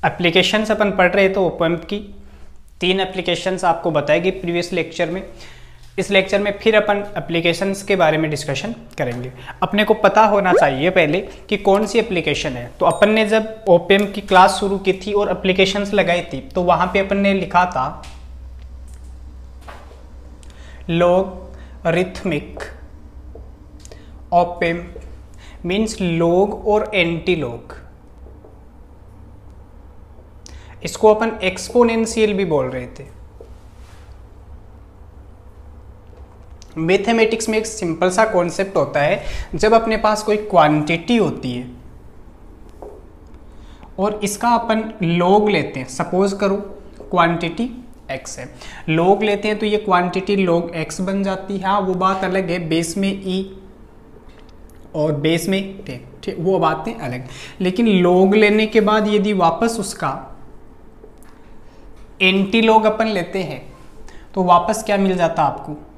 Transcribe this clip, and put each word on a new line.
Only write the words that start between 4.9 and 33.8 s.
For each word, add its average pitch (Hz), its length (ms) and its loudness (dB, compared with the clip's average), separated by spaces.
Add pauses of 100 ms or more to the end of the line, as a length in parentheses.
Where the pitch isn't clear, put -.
में। 185 120 -6 (800)
इस 190 120 -2
लेक्चर 196 300 2
में 208 180 0
फिर 214 160 4
अपन 208 280 2 (140)
एप्लीकेशंस 170 680 -2
के 202 120 0
बारे 156 220 4
में 160 120 0
डिस्कशन 147 460 -6 (220)
करेंगे। 123 340 -6 (320)
अपने 202 200 2
को 214 120 4
पता 214 300 6
होना 190 280 4
चाहिए 143 380 4
पहले 175 280 4 (300)
कि 208 100 0
कौन 202 260 4
सी 220 140 0
एप्लीकेशन 180 520 -2
है। 123 180 -10 (100)
तो 180 60 2
अपन 202 240 4
ने 220 180 4
जब 214 380 -2
op 170 260 4
amp 202 220 4
की 202 100 -6
क्लास 190 360 6
शुरू 196 200 -2
की 185 160 2
थी 208 180 -6
और 202 180 2
एप्लीकेशंस 190 640 2
लगाई 175 300 2
थी, - 220 -8
तो - 180 -4
वहाँ 175 300 4
पे 196 60 2
अपन 196 180 0
ने 202 160 2
लिखा 175 340 2
था 139 360 -4 (3000)
logarithmic 175 1700 -2 (1700)
op 180 300 2
amp, 170 400 -4 (640)
मीन्स 208 320 0
log 175 540 2 (140)
और 214 280 2
एंटी 170 420 0
लॉग, 120 400 -8 (3000)
इसको 214 300 4
अपन 220 180 0 (120)
एक्सपोनेंशियल 226 920 0
भी 196 120 0
बोल 147 200 0
रहे 127 240 -8
थे। - 160 -18 (3750)